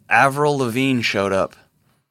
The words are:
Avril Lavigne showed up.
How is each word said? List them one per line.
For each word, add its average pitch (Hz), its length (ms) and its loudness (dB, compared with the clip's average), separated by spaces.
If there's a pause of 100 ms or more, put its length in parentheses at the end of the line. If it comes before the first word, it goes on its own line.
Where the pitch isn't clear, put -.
Avril 139 480 2
Lavigne 127 460 -2
showed 98 300 -2
up. 95 220 -2 (560)